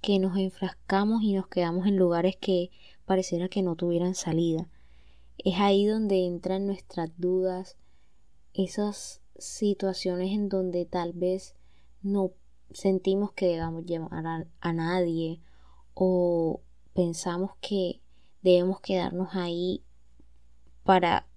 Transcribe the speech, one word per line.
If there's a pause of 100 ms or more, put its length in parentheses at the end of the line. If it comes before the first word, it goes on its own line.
que
nos
enfrascamos
y
nos
quedamos
en
lugares
que (340)
pareciera
que
no
tuvieran
salida. (720)
Es
ahí
donde
entran
nuestras
dudas, (760)
esas (180)
situaciones
en
donde
tal
vez (460)
no (380)
sentimos
que
debamos
llamar
a, (140)
a
nadie (540)
o (340)
pensamos
que (420)
debemos
quedarnos
ahí (1000)
para (100)